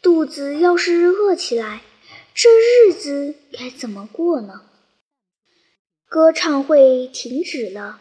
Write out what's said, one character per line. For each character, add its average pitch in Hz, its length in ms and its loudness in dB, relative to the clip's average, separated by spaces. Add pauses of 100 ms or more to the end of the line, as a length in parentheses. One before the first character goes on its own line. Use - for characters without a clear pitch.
肚 320 240 2
子 285 320 -10
要 349 180 2
是 349 280 0
饿 392 320 0
起 - 200 -8
来， 220 260 -10 (520)
这 480 160 4
日 453 420 6
子 285 440 -8 (160)
该 254 180 -14
怎 254 180 -12
么 202 240 -14
过 330 280 -4
呢？ 202 220 -18 (1500)
歌 320 240 4
唱 294 320 -4
会 262 420 4
停 254 380 -10
止 226 260 -10
了 208 300 -16